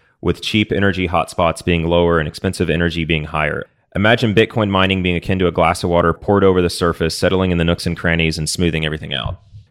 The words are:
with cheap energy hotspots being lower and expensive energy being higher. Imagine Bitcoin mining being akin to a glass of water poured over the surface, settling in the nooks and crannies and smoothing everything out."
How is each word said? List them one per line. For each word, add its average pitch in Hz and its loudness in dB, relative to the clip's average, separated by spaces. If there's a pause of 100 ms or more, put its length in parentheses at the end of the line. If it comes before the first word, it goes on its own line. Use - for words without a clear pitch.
(220)
with 87 -2
cheap - 0
energy 92 0
hotspots 82 -2
being 82 0
lower 85 4
and 76 -2
expensive 90 -4
energy 82 0
being 78 -2
higher. 76 -4 (300)
Imagine 107 2
Bitcoin 107 2
mining 95 2
being 90 0
akin 92 -2
to 90 2
a 82 2
glass 85 0
of 90 -2
water 85 4
poured 101 0
over 92 4
the 87 0
surface, 82 -2
settling 92 2
in 87 0
the 85 2
nooks 85 0
and 85 -4
crannies 82 0
and 78 -4
smoothing 80 -2
everything 78 -8
out." 62 -8 (320)